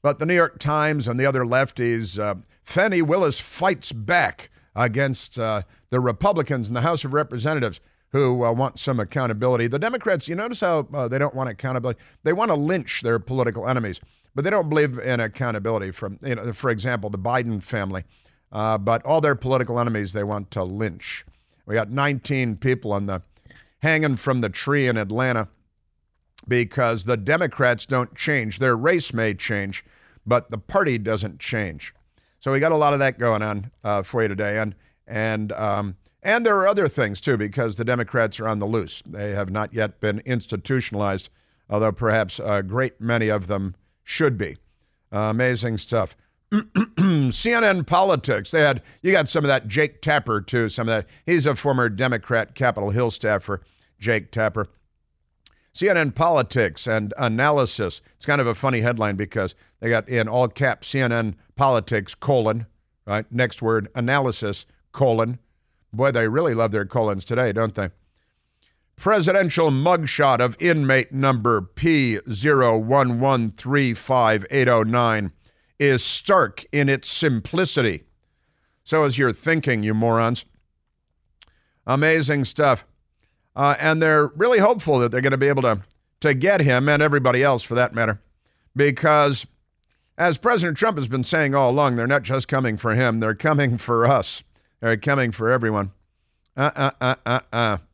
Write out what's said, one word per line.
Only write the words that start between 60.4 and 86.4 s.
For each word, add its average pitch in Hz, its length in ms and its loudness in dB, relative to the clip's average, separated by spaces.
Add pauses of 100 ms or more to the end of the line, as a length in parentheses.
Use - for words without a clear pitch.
caps, 123 400 -2
"C 139 140 -2
N 120 100 0
N 113 240 -2 (220)
Politics, 117 580 0
colon," 117 500 0 (400)
right? 104 240 -4
Next 120 320 -2
word, 110 320 0
analysis, 120 720 -2 (280)
colon. 120 440 2 (540)
Boy, 131 200 0
they 117 180 2
really 143 240 0
love 113 180 2
their 104 140 -2
colons 104 400 -2
today, 120 260 0
don't 110 240 -2
they? 95 140 -4 (1080)
Presidential 185 720 2
mugshot 143 720 2
of 120 220 0
inmate 143 500 2
number 120 500 2
P 131 580 0 (120)
zero 123 460 4
one 120 420 2
one 127 320 2
three 135 420 0
five 110 560 2
eight 131 200 2
oh 113 140 4
nine 110 500 2 (440)
is 139 240 4
stark - 680 0
in 143 160 2
its 135 220 0
simplicity. 127 960 -2 (800)
So 156 180 2
is 131 140 0
your 127 160 2
thinking, 139 500 0
you 107 100 0
morons. 113 520 2 (1400)
Amazing 147 600 2
stuff. 139 400 2 (720)
Uh, 143 220 4
and 156 220 2
they're 151 340 4
really 220 240 4
hopeful 185 400 4
that 120 140 2
they're 127 80 0
gonna 135 160 2
be 135 100 2
able 139 140 2
to, 113 180 2 (400)
to 147 140 4
get 180 260 4